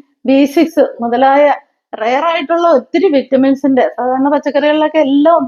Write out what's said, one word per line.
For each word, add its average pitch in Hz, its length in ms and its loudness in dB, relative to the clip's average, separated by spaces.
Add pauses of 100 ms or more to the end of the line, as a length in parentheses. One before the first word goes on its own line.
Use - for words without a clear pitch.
(260)
ബി 269 180 2
സിക്സ് 302 400 0 (160)
മുതലായ 269 440 2 (480)
റെയർ 240 320 -4
ആയിട്ടുള്ള 339 440 -2
ഒത്തിരി 330 440 0
വിറ്റമിൻസിന്റെ, 269 760 0
സാധാരണ 254 400 -4
പച്ചക്കറികളിലൊക്കെ 294 680 -2
എല്ലാം 294 500 2